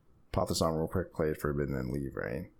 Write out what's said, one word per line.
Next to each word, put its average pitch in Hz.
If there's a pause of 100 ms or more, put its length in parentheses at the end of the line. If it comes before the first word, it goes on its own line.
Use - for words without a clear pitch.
(320)
pop 95
this 87
on 80
real 80
quick, -
play 80
it 78
for 76
a 71
bit, 71
and 67
then 64
leave," 67
right? 58 (140)